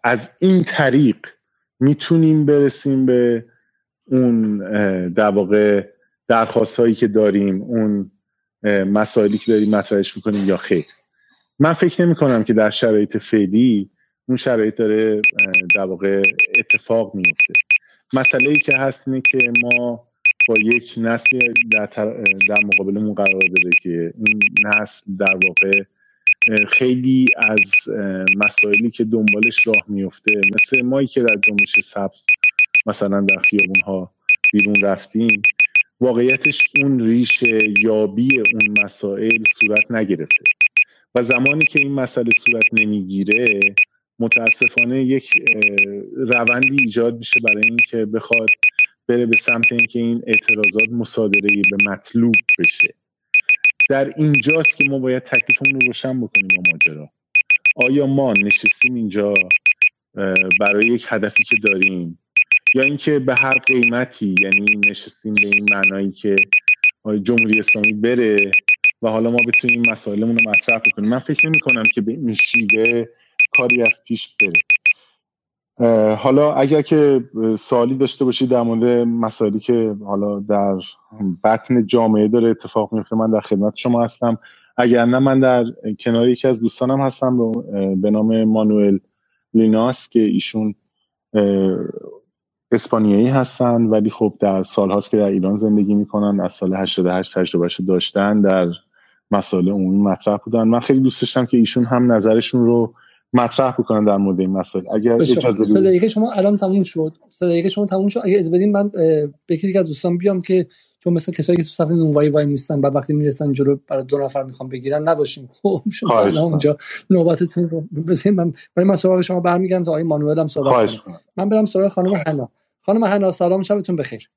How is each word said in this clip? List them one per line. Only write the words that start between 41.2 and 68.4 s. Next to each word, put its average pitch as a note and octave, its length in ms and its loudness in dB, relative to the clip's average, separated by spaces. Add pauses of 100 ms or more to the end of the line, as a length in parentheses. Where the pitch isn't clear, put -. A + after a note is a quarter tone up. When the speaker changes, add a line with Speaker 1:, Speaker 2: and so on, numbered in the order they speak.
Speaker 1:
زمانی C3+ 420 0
که - 140 0
این C#3 120 -2
مسئله B2+ 380 -4 (160)
صورت A2 280 0
نمیگیره، G#2 840 -2 (600)
متاسفانه A#2 840 0
یک، C3 260 -2 (260)
اه، G#2+ 60 -4 (540)
روندی B2 640 0
ایجاد A#2 380 0
می‌شه - 220 -2
برای G#2+ 260 0
این A#2 120 0 (120)
که A2+ 160 -2
بخواد A2 440 -2 (580)
بره A#2+ 180 2
به A2+ 120 2
سمت A#2 340 0
اینکه A#2+ 280 -2
این A#2 280 -2
اعتراضات G#2 640 0
مصادره‌ای G#2 680 -2 (100)
به G2+ 200 -2
مطلوب A#2 440 0 (240)
بشه. - 340 0 (960)
در C3+ 280 0
اینجاست D3+ 600 0
که C#3 120 0
ما C#3 100 -4
باید B2+ 240 -2
تکلیفمون C#3 580 -2
رو B2+ 60 2
روشن B2+ 340 -4
بکنیم G2+ 340 -4
با F#2 160 -6
ماجرا. D2+ 380 -4 (640)
آیا C#3 320 0
ما C3+ 260 0
نشستیم G#2 600 -2
اینجا، G#2 380 -2 (840)
اه، F#2+ 160 -4 (260)
برای G#2 280 0
یک A#2+ 200 -2
هدفی G#2 360 -2
که - 200 0
داریم F#2 560 -2 (560)
یا C3 80 0
اینکه C#3+ 360 0
به C3 160 -2
هر C3 180 0
قیمتی، A#2+ 880 0
یعنی G2+ 240 0 (240)
نشستیم - 440 -10
به G#2 140 0
این G#2 240 0
معنایی G2 400 -2
که G2+ 240 -2 (680)
آقای G#2+ 160 -2
جمهوری G#2+ 400 0
اسلامی G#2 340 0
بره G#2+ 580 0 (500)